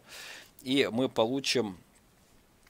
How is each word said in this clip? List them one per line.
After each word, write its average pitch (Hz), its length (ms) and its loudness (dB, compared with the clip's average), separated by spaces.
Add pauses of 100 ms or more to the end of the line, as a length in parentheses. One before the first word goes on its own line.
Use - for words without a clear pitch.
(640)
и 127 280 2
мы 127 160 0
получим 120 720 0 (920)